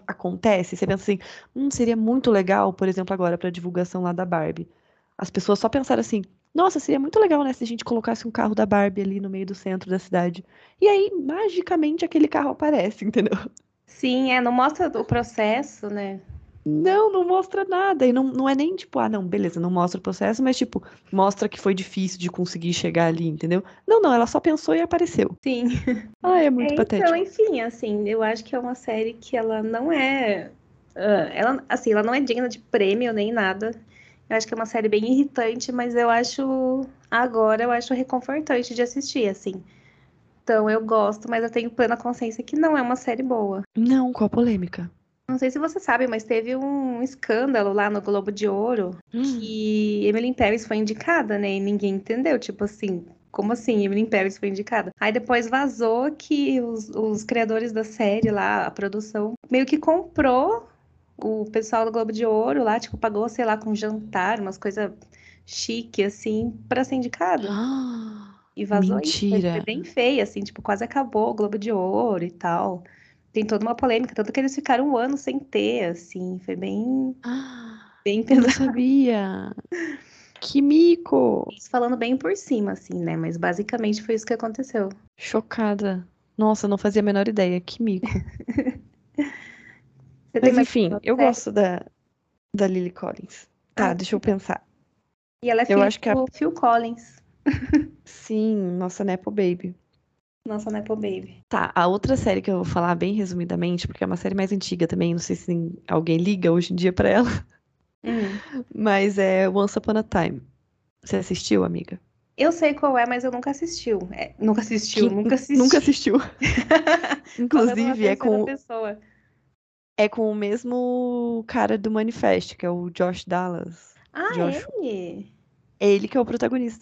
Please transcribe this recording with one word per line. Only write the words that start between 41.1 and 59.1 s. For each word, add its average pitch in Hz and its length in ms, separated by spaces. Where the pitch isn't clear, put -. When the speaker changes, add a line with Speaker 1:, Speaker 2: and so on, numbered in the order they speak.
Speaker 2:
mas 226 140
eu 226 60
tenho 233 200
plena 233 260
consciência 240 480
que 294 140
não 311 200
é 269 40
uma 247 160
série 254 260
boa. 208 380
Speaker 1:
Não, 254 340
qual 220 140
a 202 40
polêmica? 185 600
Speaker 2:
Não 254 80
sei 254 140
se 285 80
você 320 200
sabe, 254 280
mas 220 160
teve 226 320
um 269 480
escândalo 233 680
lá 208 160
no 208 120
Globo 202 300
de 202 160
Ouro 196 500
Speaker 1:
Hum. 233 80
Speaker 2:
que 214 840
Emily 226 220
in 254 40
Paris 220 320
foi 214 120
indicada, 220 600
né? 202 180
E 196 40
ninguém 202 360
entendeu, 247 440
tipo 208 240
assim, 190 420
como 208 220
assim 226 320
Emily 196 180
in 220 40
Paris 196 320
foi 202 100
indicada? 196 500
Aí 214 140
depois 233 380
vazou 247 640
que 277 480
os, 226 300
os 214 340
criadores 226 480
da 220 100
série 214 480
lá, 196 340
a - 60
produção, 214 600